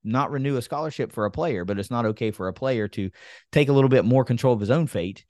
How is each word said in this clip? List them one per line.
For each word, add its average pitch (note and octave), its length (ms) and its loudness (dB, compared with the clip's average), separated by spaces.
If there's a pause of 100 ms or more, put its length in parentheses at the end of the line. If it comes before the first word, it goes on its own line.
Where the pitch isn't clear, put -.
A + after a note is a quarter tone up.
not B2+ 280 -2
renew C#3 240 -2
a A#2+ 60 -2
scholarship D3 500 -6
for G#2+ 140 -2
a G2 40 0
player, B2+ 340 -4
but G2 140 -4
it's G2 120 -8
not A#2+ 140 -2
okay A2 280 -2
for A2+ 160 -6
a A2 40 -6
player A#2 360 -2
to G2 200 -6 (440)
take D3 160 4
a C#3+ 40 4
little C3+ 180 6
bit B2 140 6
more B2 200 4
control B2 280 0
of A2 60 0
his G2+ 120 -2
own D#3 180 2
fate F#2+ 420 -6